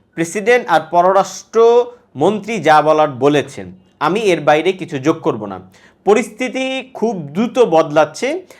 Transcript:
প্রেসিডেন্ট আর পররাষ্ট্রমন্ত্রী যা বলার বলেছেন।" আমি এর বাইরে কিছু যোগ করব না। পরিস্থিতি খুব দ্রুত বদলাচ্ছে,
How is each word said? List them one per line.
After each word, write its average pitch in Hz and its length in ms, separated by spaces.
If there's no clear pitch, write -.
প্রেসিডেন্ট 208 540
আর 160 140
পররাষ্ট্রমন্ত্রী 202 1700
যা 156 240
বলার 151 280
বলেছেন।" 127 720
আমি 185 120
এর 180 220
বাইরে 156 300
কিছু 185 260
যোগ 156 240
করব 120 240
না। 95 120
পরিস্থিতি 254 880
খুব 226 220
দ্রুত 185 440
বদলাচ্ছে, 160 840